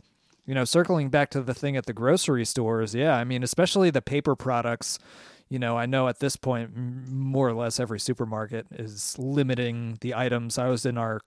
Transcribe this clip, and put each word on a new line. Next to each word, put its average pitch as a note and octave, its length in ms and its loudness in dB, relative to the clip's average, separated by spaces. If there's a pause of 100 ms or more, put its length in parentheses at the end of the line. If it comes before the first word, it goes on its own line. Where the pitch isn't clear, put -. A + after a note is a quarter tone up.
(460)
you C3+ 80 -6
know, C3 120 2
circling E3+ 440 2
back C#3+ 220 2
to C#3 100 -2
the B2 140 -4
thing C#3+ 200 -2
at B2+ 120 -2
the A#2+ 60 -6
grocery B2 520 4
stores, A2+ 480 0
yeah, C#3 240 4
I A#2 60 0
mean, B2+ 180 -2
especially F3 480 4
the C#3 120 2
paper C#3+ 340 0
products, A#2+ 640 -2 (500)
you C3 100 -4
know, A#2 180 0
I A#2 80 0
know C3 220 2
at A#2+ 120 -2
this C#3 180 0
point, A#2 360 -2
m-, B2 360 -8
more C3+ 360 0
or A#2+ 80 2
less A2+ 240 -2
every A2+ 220 -2
supermarket A2 720 -4
is G#2+ 480 -8
limiting B2 800 -2
the A#2+ 160 -6
items. A#2+ 420 -2
I B2+ 120 0
was B2 160 0
in B2 120 0
our A2+ 300 -2